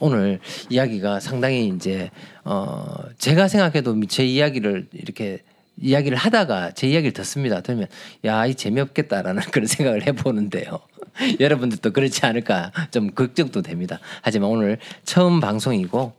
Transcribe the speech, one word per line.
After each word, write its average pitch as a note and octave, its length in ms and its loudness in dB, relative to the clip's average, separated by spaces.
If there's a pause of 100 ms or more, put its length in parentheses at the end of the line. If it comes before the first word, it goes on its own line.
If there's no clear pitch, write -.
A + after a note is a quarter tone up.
오늘 G2+ 380 2 (300)
이야기가 G#2+ 500 0
상당히 B2+ 500 0
이제, F#2+ 420 -4 (340)
어, G2 400 -4 (320)
제가 E3 320 4
생각해도 D#3 580 2
제 C3 200 0
이야기를 B2+ 640 0
이렇게 A2+ 500 -8 (380)
이야기를 C3+ 380 0
하다가 C3 540 0
제 - 160 -2
이야기를 C#3+ 260 2
듣습니다. G2+ 480 -2
들으면 A#2 240 -2 (400)
"야, A2 180 2
이 C3 100 2
재미없겠다"라는 G#2 840 -2
<laughs> - 100 -6
그런 A2 160 2
생각을 A2+ 400 0
해보는데요. G#2+ 760 -2 (340)
<laughs> B3+ 260 -2
여러분들도 B2 520 2
그렇지 - 340 2
않을까 G#2+ 440 0 (200)
좀 G#2+ 220 0
걱정도 - 500 0
됩니다. E2+ 360 -8 (220)
하지만 G#2 300 0
오늘 A2 280 2 (260)
처음 F3 360 4
방송이고, A2 800 0